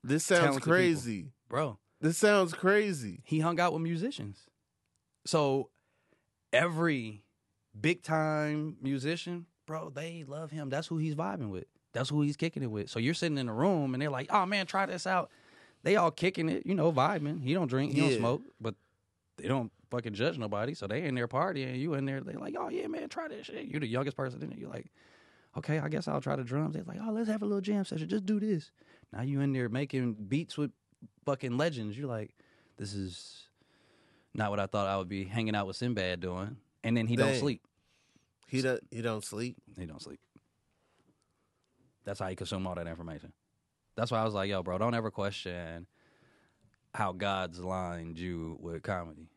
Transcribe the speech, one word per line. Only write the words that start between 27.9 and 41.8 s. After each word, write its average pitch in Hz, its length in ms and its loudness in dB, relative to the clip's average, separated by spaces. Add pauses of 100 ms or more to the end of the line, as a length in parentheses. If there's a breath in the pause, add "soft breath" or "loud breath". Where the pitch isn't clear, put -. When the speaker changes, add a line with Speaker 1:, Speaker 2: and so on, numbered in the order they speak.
Speaker 2:
Just 190 200 -2
do 208 120 2
this." 202 320 0 (440 soft breath)
Now 110 80 -4
you 139 180 0
in 139 140 4
there 123 160 0
making 127 440 0
beats 107 440 -2
with 147 140 0 (520)
fucking 131 320 0
legends. 127 400 0
You're 143 100 -6
like, 113 300 -6 (400 soft breath)
"This 101 160 -6
is 95 560 -8 (880 soft breath)
not 107 160 2
what 101 100 0
I 98 60 0
thought 101 200 2
I 98 120 2
would 92 100 -2
be 98 160 -2
hanging 110 320 0
out 101 100 0
with 95 100 -8
Sinbad 95 440 -2
doing." 92 380 -4 (260)
And 117 120 2
then 113 100 2
he 117 100 2
don't 135 160 6
Speaker 1:
Dang. 127 80 0
Speaker 2:
sleep. 131 260 -2 (800)
Speaker 1:
He 131 140 -2
don't, 127 200 2 (100)
he 117 100 -8
don't 113 240 -2
sleep? 113 320 -6 (220)
Speaker 2:
He 92 80 -8
don't 76 160 -12
sleep. 73 180 -14 (1800)